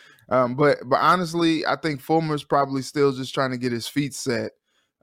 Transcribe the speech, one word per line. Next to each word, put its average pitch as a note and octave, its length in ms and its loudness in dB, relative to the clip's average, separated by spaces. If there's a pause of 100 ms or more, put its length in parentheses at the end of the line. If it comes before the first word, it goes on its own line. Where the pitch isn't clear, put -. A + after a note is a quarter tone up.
(300)
Um, B2+ 260 2
but, D3 300 4
but C3 140 2
honestly, E3 640 2
I C#3 100 0
think D3 240 -4
Fulmer's D#3 440 0
probably C3+ 360 0
still C#3 320 2
just B2+ 220 -8
trying C3+ 160 0
to B2+ 80 -6
get B2 140 -2
his A#2 140 -6
feet C#3+ 280 -4
set, A2+ 380 -4 (500)